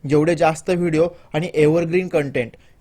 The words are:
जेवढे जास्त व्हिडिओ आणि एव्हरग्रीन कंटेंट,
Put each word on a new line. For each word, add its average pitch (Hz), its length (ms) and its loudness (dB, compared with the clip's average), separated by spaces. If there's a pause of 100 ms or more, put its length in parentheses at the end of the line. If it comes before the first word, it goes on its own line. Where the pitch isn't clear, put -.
जेवढे 151 260 2
जास्त 160 360 0
व्हिडिओ 175 360 0 (280)
आणि 160 200 -4
एव्हरग्रीन 165 540 2
कंटेंट, 139 420 -2 (300)